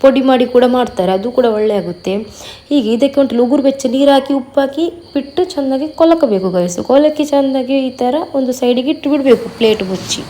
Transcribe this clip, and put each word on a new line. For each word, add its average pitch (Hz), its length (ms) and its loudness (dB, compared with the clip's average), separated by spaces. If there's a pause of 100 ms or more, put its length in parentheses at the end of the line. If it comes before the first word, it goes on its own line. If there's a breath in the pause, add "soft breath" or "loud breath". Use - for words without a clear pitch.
ಪೊಡಿ 269 200 4
ಮಾಡಿ 254 260 2
ಕೂಡ 247 200 4
ಮಾಡ್ತಾರೆ, 233 460 0
ಅದು 202 200 -4
ಕೂಡ 247 120 2
ಒಳ್ಳೆ 214 300 0
ಆಗುತ್ತೆ. 180 420 -4 (520 loud breath)
ಹೀಗೆ 240 240 0
ಇದಕ್ಕೆ 269 280 0
ಉಂಟು 240 240 2
ಉಗುರು 269 180 0
ಬೆಚ್ಚ 269 240 0
ನೀರು 269 240 2
ಹಾಕಿ, 277 220 2
ಉಪ್ಪು 277 280 -2
ಹಾಕಿ 294 300 -2 (240)
ಬಿಟ್ಟು 285 300 -2
ಚೆನ್ನಾಗಿ 269 440 -4
ಕೊಲಕಬೇಕು 294 640 2
ಗೈಸ್. 175 300 -2
ಕೊಲಕಿ 302 440 2
ಚೆನ್ನಾಗಿ 269 640 0
ಈ 254 40 -4
ಥರ 247 240 -2 (200)
ಒಂದು 262 180 -2
ಸೈಡಿಗೆ 247 380 0
ಇಟ್ಟು 302 200 -2
ಬಿಡಬೇಕು 269 380 2
ಪ್ಲೇಟ್ 214 340 0
ಮುಚ್ಚಿ. 190 480 -6